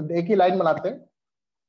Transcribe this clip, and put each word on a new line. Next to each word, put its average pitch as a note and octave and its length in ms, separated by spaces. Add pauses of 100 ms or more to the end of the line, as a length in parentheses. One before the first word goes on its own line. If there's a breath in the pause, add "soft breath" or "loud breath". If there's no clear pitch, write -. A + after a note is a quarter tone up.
(120)
एक E3+ 140
ही G#3+ 100
line F#3+ 240
बनाते E3 300
हैं, C4 80 (720)